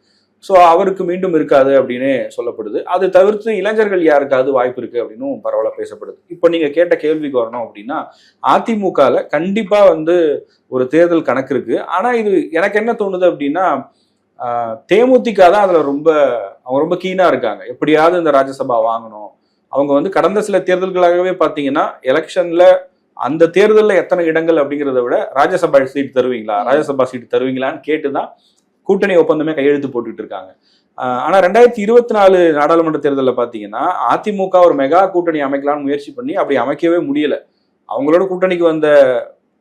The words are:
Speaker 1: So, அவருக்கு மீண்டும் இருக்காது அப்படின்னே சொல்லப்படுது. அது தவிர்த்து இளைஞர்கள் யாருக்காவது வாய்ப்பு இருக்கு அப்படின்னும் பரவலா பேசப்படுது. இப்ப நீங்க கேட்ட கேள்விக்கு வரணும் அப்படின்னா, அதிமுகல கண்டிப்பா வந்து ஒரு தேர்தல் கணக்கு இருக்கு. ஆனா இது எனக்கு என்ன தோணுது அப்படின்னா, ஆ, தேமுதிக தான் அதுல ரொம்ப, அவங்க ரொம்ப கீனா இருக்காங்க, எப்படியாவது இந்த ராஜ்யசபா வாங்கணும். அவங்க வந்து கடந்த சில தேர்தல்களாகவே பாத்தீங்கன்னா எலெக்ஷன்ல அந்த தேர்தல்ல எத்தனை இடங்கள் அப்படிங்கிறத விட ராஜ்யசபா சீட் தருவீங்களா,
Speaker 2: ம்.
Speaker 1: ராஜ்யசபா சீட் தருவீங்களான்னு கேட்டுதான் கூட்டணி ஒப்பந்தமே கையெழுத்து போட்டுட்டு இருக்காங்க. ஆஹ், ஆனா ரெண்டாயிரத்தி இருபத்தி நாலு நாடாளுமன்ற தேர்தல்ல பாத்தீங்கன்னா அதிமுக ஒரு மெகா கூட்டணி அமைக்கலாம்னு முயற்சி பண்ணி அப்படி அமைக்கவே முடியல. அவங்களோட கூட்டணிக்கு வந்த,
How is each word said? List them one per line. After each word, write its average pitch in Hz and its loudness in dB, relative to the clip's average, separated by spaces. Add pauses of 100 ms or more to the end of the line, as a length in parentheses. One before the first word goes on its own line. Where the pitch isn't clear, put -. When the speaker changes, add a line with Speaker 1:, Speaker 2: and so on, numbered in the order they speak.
(440)
Speaker 1:
So, 196 2
அவருக்கு 180 4
மீண்டும் 180 -2
இருக்காது 139 2
அப்படின்னே 127 0 (140)
சொல்லப்படுது. 113 -8
அது 185 -2
தவிர்த்து 208 2
இளைஞர்கள் 202 -2
யாருக்காவது 139 2
வாய்ப்பு 123 -2
இருக்கு 117 -8
அப்படின்னும் 113 -8
பரவலா 110 -4
பேசப்படுது. 104 -14 (100)
இப்ப 170 0
நீங்க 165 -2
கேட்ட 165 0
கேள்விக்கு 151 -2
வரணும் 117 -6
அப்படின்னா, 110 -12 (440)
அதிமுகல 180 0
கண்டிப்பா 196 0
வந்து 160 2 (560)
ஒரு 127 0
தேர்தல் 165 2
கணக்கு 131 -2
இருக்கு. 120 -4
ஆனா 202 -2
இது 208 0
எனக்கு 196 0
என்ன 226 -2
தோணுது 190 -2
அப்படின்னா, 151 -2 (760)
ஆ, 127 -8 (420)
தேமுதிக 214 4
தான் 208 4
அதுல 175 2
ரொம்ப, 143 -2 (540)
அவங்க 131 -2
ரொம்ப 170 -2
கீனா 185 0
இருக்காங்க, 113 -2
எப்படியாவது 156 2
இந்த 165 0
ராஜ்யசபா 135 0
வாங்கணும். 110 -6 (440)
அவங்க 143 -2
வந்து 143 0
கடந்த 190 0
சில 202 0
தேர்தல்களாகவே 180 0
பாத்தீங்கன்னா 151 -2 (180)
எலெக்ஷன்ல 165 0 (520)
அந்த 156 0
தேர்தல்ல 208 4
எத்தனை 175 0
இடங்கள் 165 0
அப்படிங்கிறத 139 -2
விட 170 -4
ராஜ்யசபா 160 2
சீட் 131 -6
தருவீங்களா, 120 -2
Speaker 2:
ம். 104 -2
Speaker 1:
ராஜ்யசபா 139 0
சீட் 127 -6
தருவீங்களான்னு 131 -4
கேட்டுதான் 151 -4 (600)
கூட்டணி 196 0
ஒப்பந்தமே 156 2
கையெழுத்து 139 0
போட்டுட்டு 113 -8
இருக்காங்க. 95 -14 (480)
ஆஹ், 127 -4
ஆனா 165 2
ரெண்டாயிரத்தி 220 4
இருபத்தி 233 2
நாலு 185 6
நாடாளுமன்ற 156 0
தேர்தல்ல 135 0
பாத்தீங்கன்னா 117 -6 (240)
அதிமுக 190 2
ஒரு 160 6
மெகா 156 2
கூட்டணி 170 -2
அமைக்கலாம்னு 143 -4
முயற்சி 143 -6
பண்ணி 131 -8
அப்படி 143 0
அமைக்கவே 151 0
முடியல. 143 -2 (520)
அவங்களோட 147 0
கூட்டணிக்கு 180 -2
வந்த, 156 0 (720)